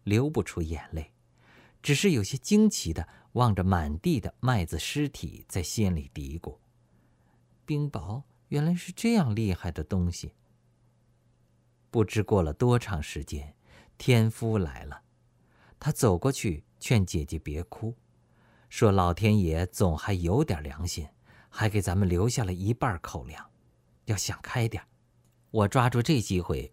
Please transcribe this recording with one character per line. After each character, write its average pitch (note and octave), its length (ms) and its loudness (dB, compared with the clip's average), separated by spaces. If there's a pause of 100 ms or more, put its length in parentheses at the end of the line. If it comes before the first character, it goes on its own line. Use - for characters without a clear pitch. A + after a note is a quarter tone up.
流 A#2 260 2
不 C#3+ 100 -2
出 F2 220 -4
眼 D#2 300 -8
泪， D#2 200 -10 (720)
只 C#3+ 140 2
是 G3+ 160 4
有 A2+ 100 2
些 C3 140 -6
惊 G#3 340 4
奇 - 220 -4
地 E2+ 160 -6 (240)
望 A#2+ 200 4
着 F2+ 120 0
满 D#2+ 340 0
地 D#3 220 0
的 - 180 -8
麦 A#2+ 260 0
子 - 140 -4
尸 D3 300 -2
体， - 400 -12
在 F#2+ 120 -4
心 F#2 360 0
里 C#2 180 -6
嘀 C#2+ 240 -8
咕 - 200 -14 (1040)
：“冰 D3 260 -2
雹 G#2 320 -8 (260)
原 D3 140 0
来 E3+ 120 2
是 F3 180 -8
这 A#3 220 0
样 C3+ 200 2
厉 G#2 200 0
害 E2+ 180 -6
的 D#2+ 100 -6
东 F2 300 0
西。” - 220 -12 (1600)
不 A2 140 4
知 G#2+ 180 0
过 G2 180 2
了 D2+ 120 0
多 B2 260 4
长 E2+ 240 -4
时 C#2+ 220 -8
间， D2 320 -12 (420)
天 A2+ 320 4
夫 A2 280 -2
来 C#2 260 -4
了， C#2+ 180 -14 (800)
他 D3 100 -2
走 G#2+ 260 4
过 C3+ 140 0
去 F2+ 320 -4 (160)
劝 G#2 260 4
姐 D#2+ 200 -4
姐 D#2+ 120 -8
别 D#2 280 -8
哭， - 320 -10 (720)
说 G#2+ 240 4
老 F2+ 200 4
天 G#2+ 280 4
爷 E2+ 260 2
总 E2 320 2
还 - 140 -4
有 F#2 320 2
点 E2 180 -4
良 D#2 240 -8
心， D#2+ 220 -8 (400)
还 A2+ 200 -2
给 G2 140 -2
咱 F#2 160 0
们 G2 100 4
留 F2+ 200 2
下 B2+ 160 -2
了 F#2 80 -2
一 G2 200 -2
半 C3 160 -2
儿 F2+ 120 -4
口 - 240 -10
粮， - 260 -16 (540)
要 G#2+ 120 -2
想 - 240 -6
开 A2+ 280 -2
点 - 120 -8
儿。 - 60 -20 (640)
我 G#2 160 4
抓 B2 240 4
住 A#2+ 100 2
这 C3 200 2
机 F#2 200 0
会 D2 320 -4